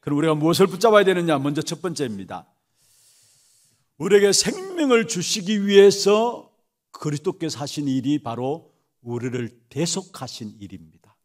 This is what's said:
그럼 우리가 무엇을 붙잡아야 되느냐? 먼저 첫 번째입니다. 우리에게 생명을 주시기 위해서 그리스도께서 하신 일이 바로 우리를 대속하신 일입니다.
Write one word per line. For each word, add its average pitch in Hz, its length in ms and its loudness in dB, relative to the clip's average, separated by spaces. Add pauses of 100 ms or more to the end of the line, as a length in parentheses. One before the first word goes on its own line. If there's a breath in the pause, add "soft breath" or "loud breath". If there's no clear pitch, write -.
그럼 143 180 -4
우리가 156 160 2
무엇을 160 320 2
붙잡아야 202 380 4
되느냐? 175 340 0
먼저 143 240 -4
첫 151 200 -10
번째입니다. 107 640 -8 (1500)
우리에게 202 340 4
생명을 294 760 0
주시기 196 580 -4
위해서 202 840 4 (400)
그리스도께서 151 680 -8
하신 147 280 -8
일이 135 340 -2
바로 127 500 -8 (300)
우리를 120 580 -8 (100)
대속하신 131 920 -10
일입니다. 87 640 -20